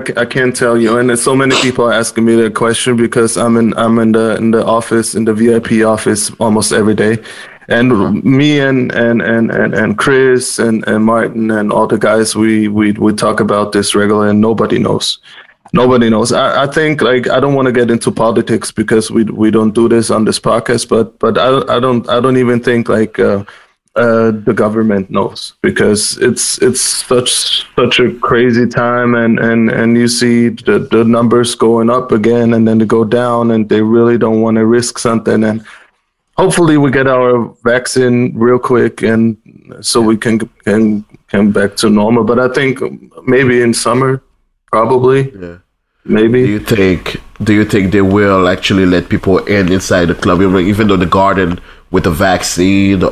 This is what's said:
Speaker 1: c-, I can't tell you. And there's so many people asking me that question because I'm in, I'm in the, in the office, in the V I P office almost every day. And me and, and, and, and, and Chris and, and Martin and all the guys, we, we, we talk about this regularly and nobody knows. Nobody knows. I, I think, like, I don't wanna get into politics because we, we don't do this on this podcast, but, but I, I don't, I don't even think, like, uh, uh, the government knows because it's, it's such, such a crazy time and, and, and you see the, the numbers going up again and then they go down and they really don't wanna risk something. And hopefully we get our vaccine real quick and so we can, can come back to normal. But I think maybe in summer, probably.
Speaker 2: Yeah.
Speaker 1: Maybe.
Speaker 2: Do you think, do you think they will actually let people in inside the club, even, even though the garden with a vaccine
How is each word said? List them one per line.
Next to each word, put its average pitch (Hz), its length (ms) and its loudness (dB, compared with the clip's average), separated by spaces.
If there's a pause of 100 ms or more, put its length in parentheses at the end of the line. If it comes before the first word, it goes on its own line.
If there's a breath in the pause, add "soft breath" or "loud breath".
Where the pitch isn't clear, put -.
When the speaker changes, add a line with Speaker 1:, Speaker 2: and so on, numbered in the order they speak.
Speaker 1:
c-, - 120 -8
I 117 100 -2
can't 127 280 -2
tell 117 240 0
you. 113 200 2
And 123 100 0
there's 120 140 -2
so 135 120 0
many 135 260 0
people 123 300 0
asking 113 340 -2
me 117 120 2
that 110 180 0
question 117 420 -2
because 113 400 0
I'm 117 200 0
in, 117 200 0
I'm 113 220 0
in 113 140 2
the, 110 240 0
in 113 160 0
the 110 120 0
office, 113 520 -2
in 110 80 -2
the 110 100 0
V 117 220 2
I - 20 0
P 113 240 0
office 110 560 -2
almost 107 340 0
every 107 220 2
day. 107 240 0 (480 loud breath)
And 117 560 0
me 143 380 2
and, 135 320 0
and, 117 280 0
and, 113 300 0
and, - 240 -2
and 104 240 -2
Chris 131 600 0
and, 110 260 -2
and 107 180 0
Martin 113 460 0
and 104 220 -2
all 107 160 0
the 113 100 0
guys, 107 380 0
we, 107 320 0
we, 104 240 0
we 107 200 0
talk 107 280 -2
about 104 320 -2
this 101 240 -2
regularly 104 340 0
and 104 100 2
nobody 107 380 0
knows. - 400 -4 (540 loud breath)
Nobody 123 360 2
knows. 107 220 0
I, 131 340 0
I - 40 -2
think, 156 320 -2
like, 123 280 0
I 127 120 0
don't 139 140 0
wanna 131 180 0
get 120 180 2
into 117 220 -2
politics 113 580 -2
because 110 400 -2
we, 113 140 0
we 107 260 0
don't 110 240 0
do 117 140 2
this 117 220 0
on 107 140 0
this 107 140 -2
podcast, 117 500 -2
but, - 300 -2
but 110 180 0
I, 127 400 0
I 120 40 -2
don't, 120 280 -2
I 120 120 0
don't 131 160 2
even 120 260 2
think, 117 260 0
like, 107 300 -2
uh, 104 240 0 (540 loud breath)
uh, 113 340 2
the 107 240 -2
government 107 560 -2
knows - 520 -6
because 104 560 0
it's, - 440 -2
it's 127 180 0
such, - 840 -4 (100)
such 120 240 0
a 120 220 0
crazy 120 480 2
time 120 480 -2
and, 117 240 0
and, 113 300 0
and 117 260 0
you 120 100 2
see 120 440 0
the, 113 420 -2
the 110 100 4
numbers 117 540 2
going 113 340 2
up 127 220 -2
again 117 420 2
and 113 140 2
then 113 100 2
they 110 80 2
go 113 160 2
down 117 480 0
and 110 180 0
they 107 140 2
really 117 360 2
don't 113 240 0
wanna 113 220 0
risk 117 340 0
something. 110 440 -2
And 110 220 -2 (720 loud breath)
hopefully 170 400 2
we 143 160 2
get 135 160 0
our 123 440 0 (120)
vaccine 123 720 0
real 123 240 2
quick 120 420 -2
and 113 340 0 (440)
so 120 200 -2
we 110 160 2
can, 110 220 0 (260)
can 107 400 0 (240)
come 104 220 2
back 101 260 0
to 113 140 0
normal. 110 320 2
But 117 160 0
I 127 140 2
think 131 260 -2 (480)
maybe 127 340 2
in 120 140 2
summer, 131 480 -2 (480)
probably. 127 680 2
Speaker 2:
Yeah. 87 200 -14 (500)
Speaker 1:
Maybe. 113 380 2
Speaker 2:
Do 123 60 0
you 104 80 -4
think, 95 580 0 (260)
do 107 120 2
you 104 100 4
think 98 280 0
they 101 100 2
will 98 440 2
actually 95 380 0
let 90 240 0
people 92 380 0
in 98 260 0
inside 92 340 0
the 82 80 0
club, 92 280 0
even, 92 240 2
even 107 220 2
though 98 100 2
the 90 80 0
garden 95 520 0 (320 loud breath)
with 90 160 0
a 92 40 0
vaccine 95 1000 0